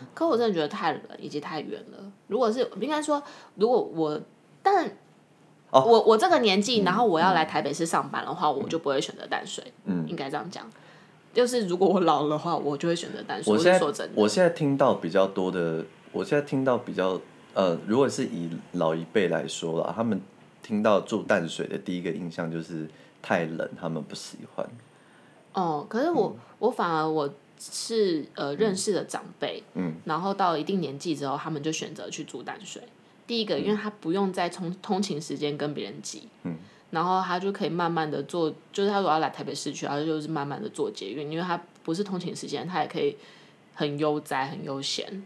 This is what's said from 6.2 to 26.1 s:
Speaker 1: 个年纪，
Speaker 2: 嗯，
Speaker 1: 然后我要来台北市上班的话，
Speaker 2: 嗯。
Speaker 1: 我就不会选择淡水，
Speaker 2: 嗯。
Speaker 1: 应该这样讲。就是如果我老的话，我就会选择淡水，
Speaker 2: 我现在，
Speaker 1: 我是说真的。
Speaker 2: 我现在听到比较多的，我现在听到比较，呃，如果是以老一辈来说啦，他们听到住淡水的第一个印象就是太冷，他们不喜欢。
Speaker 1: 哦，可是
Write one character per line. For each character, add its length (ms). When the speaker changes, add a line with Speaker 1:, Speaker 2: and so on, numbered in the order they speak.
Speaker 1:
个 120
年 200
纪， 220
Speaker 2:
嗯， 20
Speaker 1:
然 100
后 120
我 140
要 120
来 120
台 180
北 100
市 140
上 240
班 140
的 100
话， 140
Speaker 2:
嗯。 120
Speaker 1:
我 80
就 100
不 100
会 120
选 140
择 140
淡 180
水， 160
Speaker 2:
嗯。 240
Speaker 1:
应 80
该 120
这 80
样 140
讲。 180
就 120
是 200
如 100
果 100
我 140
老 280
的 80
话， 200
我 200
就 120
会 80
选 160
择 100
淡 200
水， 100
Speaker 2:
我 60
现 140
在， 0
Speaker 1:
我 20
是 40
说 140
真 160
的。 80
Speaker 2:
我 120
现 140
在 80
听 260
到 180
比 160
较 160
多 240
的， 340
我 140
现 120
在 80
听 200
到 120
比 180
较， 260
呃， 320
如 100
果 120
是 160
以 260
老 220
一 180
辈 160
来 180
说 340
啦， 140
他 80
们 180
听 200
到 180
住 220
淡 260
水 180
的 120
第 180
一 60
个 80
印 200
象 200
就 120
是 260
太 220
冷， 240
他 100
们 140
不 120
喜 240
欢。 140
Speaker 1:
哦， 360
可 140
是 80